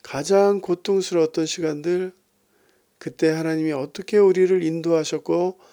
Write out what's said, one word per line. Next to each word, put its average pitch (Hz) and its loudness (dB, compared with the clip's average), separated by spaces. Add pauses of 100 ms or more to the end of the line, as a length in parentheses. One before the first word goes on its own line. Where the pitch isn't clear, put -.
가장 196 0
고통스러웠던 175 -2
시간들, 170 -4 (840)
그때 - -2
하나님이 160 -2
어떻게 147 -2
우리를 185 4
인도하셨고 165 -2 (160)